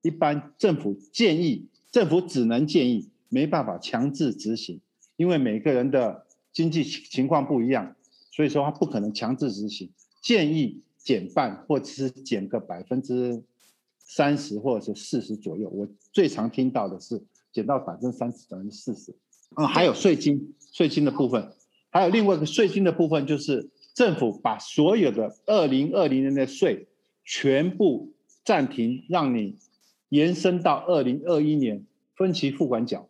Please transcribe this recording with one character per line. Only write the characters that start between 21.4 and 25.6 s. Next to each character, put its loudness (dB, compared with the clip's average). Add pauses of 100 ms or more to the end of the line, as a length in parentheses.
还 2
有 4
另 4
外 4
一 -4
个 -2
税 2
金 0
的 4
部 2
分， 0
就 0
是 -4 (240)
政 4
府 -2
把 -2
所 2
有 4
的 -4 (120)
二 4